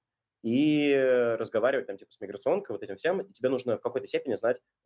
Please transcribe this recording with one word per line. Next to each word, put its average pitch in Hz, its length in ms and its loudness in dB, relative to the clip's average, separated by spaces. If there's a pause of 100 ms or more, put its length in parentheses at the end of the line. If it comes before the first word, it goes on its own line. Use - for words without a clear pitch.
(440)
и, 147 480 2
э, 127 460 4
разговаривать 113 500 0
там, 98 100 -10
типа, - 160 -20
с - 80 -20
миграционкой, 120 540 -4
вот 98 80 -10
этим 98 140 -10
всем, 175 240 0
и - 120 -12
тебе 127 160 0
нужно 123 280 -2
в - 40 -10
какой-то 131 260 -4
степени 151 280 -4
знать, - 260 0 (240)